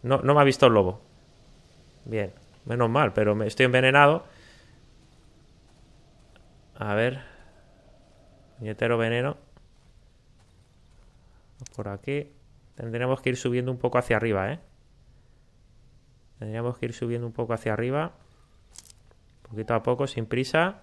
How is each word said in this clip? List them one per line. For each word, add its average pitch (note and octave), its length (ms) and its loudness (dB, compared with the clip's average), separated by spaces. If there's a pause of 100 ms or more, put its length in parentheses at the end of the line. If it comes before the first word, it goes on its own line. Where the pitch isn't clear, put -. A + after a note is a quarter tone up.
No, C3 200 0
no C3+ 120 4
me D3 60 6
ha C#3+ 40 8
visto C3+ 220 6
el A#2+ 60 8
lobo. G2 280 2 (1040)
Bien, G#2 280 -4 (320)
menos A#2+ 260 0
mal, A#2+ 220 2
pero G#2 240 2
me, G#2+ 100 -2
estoy B2+ 200 2
envenenado. C#3 580 4 (2500)
A G#2+ 180 -4
ver. B2 260 0 (1400)
Puñetero A#2 400 -2
veneno. A#2 380 -2 (2500)
Por A2 100 -10
aquí. C#3 460 -8 (420)
Tendremos B2 460 -4
que - 80 -4
ir B2 80 -2
subiendo B2 340 -2
un B2 80 -6
poco B2 200 0
hacia A#2+ 180 2
arriba, G#2+ 360 0
¿eh? E3 60 -10 (1800)
Tendríamos A#2 380 -6
que - 80 -6
ir A2+ 80 -8
subiendo A#2+ 340 -4
un A2+ 40 -12
poco A#2 200 -4
hacia A2+ 200 -4
arriba. C3 420 -4 (1300)
Poquito A2+ 260 -6
a A2+ 100 0
poco, B2+ 240 -2
sin A2+ 180 -8
prisa. D#3 560 -2